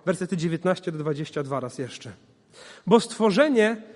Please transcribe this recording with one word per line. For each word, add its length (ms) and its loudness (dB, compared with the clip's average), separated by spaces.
Wersety 320 -2
dziewiętnaście 540 -2
do 60 -10
dwadzieścia 460 -6
dwa 160 -4
raz 180 -10
jeszcze. 340 -10
„Bo 120 8
stworzenie 840 2